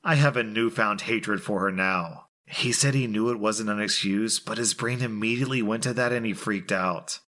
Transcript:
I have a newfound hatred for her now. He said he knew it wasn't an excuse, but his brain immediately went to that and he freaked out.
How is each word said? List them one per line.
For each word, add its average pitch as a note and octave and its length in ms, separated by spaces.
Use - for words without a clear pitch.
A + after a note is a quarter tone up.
I D#3+ 120
have C#3+ 220
a A#2+ 60
newfound A2 580
hatred G#2+ 420
for G2+ 160
her F#2+ 120
now. F#2 560
He - 260
said C#3 220
he C3 140
knew A2 220
it A#2 100
wasn't G#2+ 300
an G#2 120
excuse, G#2 580
but A2 180
his A2+ 160
brain A#2+ 280
immediately A#2+ 600
went A2 220
to B2 100
that A#2+ 180
and A#2 140
he G#2+ 80
freaked G2 380
out. F#2 480